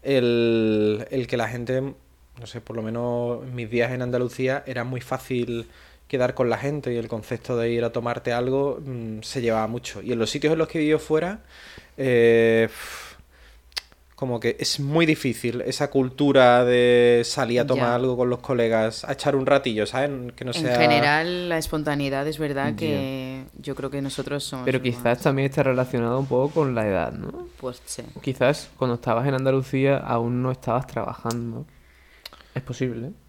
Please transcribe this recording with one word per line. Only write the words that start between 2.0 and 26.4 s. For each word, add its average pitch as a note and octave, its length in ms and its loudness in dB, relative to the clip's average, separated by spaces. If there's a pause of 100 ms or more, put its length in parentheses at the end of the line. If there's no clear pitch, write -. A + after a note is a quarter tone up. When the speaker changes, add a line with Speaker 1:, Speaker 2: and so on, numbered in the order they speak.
Speaker 1:
sé, A#2 140 -14
por A2+ 160 -12
lo A2+ 60 -6
menos A#2+ 600 -4
en B2+ 120 -12
mis A#2 160 -8
días A#2 220 0
en B2+ 100 -4
Andalucía B2 640 -2
era B2+ 180 -6
muy B2+ 160 -6
fácil A#2+ 680 -4 (420)
quedar B2+ 260 0
con B2 160 0
la A#2 80 0
gente C#3 340 -4
y A#2+ 40 -2
el A2+ 120 -4
concepto A#2 480 -6
de A#2 140 0
ir A#2 140 0
a A#2 80 -2
tomarte A#2+ 400 -4
algo, C3 520 -2
mm, A#2 380 -8
se - 200 -8
llevaba A2 240 2
mucho. A2+ 360 -8
Y A2+ 100 -4
en A#2+ 60 -2
los A2 120 0
sitios D3+ 220 0
en D#3+ 60 0
los E3 100 0
que F3 100 -4
he - 20 0
vivido D3+ 180 2
fuera, D#3+ 420 -2 (560)
eh, A#2 720 6 (1500)
como B2 220 -4
que A#2 200 -2
es - 220 -4
muy D3+ 260 2
difícil A#2+ 560 0
esa - 260 -2
cultura C3 800 6
de B2 580 6
salir A#2+ 360 0
a A#2 60 2
tomar C3 200 2
Speaker 2:
Ya. A#2+ 80 2
Speaker 1:
algo B2+ 240 0
con B2+ 100 2
los B2 120 -2
colegas, A2+ 640 0
a - 80 -4
echar C#3 220 0
un C3 120 2
ratillo, A#2 400 2
¿sabes? C#3 240 -2 (240)
Que - 100 -12
no B2+ 60 -6
Speaker 2:
En C#3+ 100 -4
Speaker 1:
sea B2 180 2
Speaker 2:
general, D3+ 680 4
la E3 80 0
espontaneidad C#3+ 720 -2
es D3+ 100 -6
verdad C#3+ 320 -2
Speaker 3:
Ya. G#2+ 60 -4
Speaker 2:
que C3 680 -4 (140)
yo C#3 160 -8
creo C3+ 140 -6
que C#3 140 -6
nosotros C#3 420 -6
somos B2+ 220 -6
Speaker 3:
Pero C3 120 0
Speaker 2:
más B2 60 -6
Speaker 3:
quizás A#2+ 380 0
también C#3 260 2
está C#3 140 0
relacionado B2+ 560 0
un C#3 80 -2
poco C3+ 260 0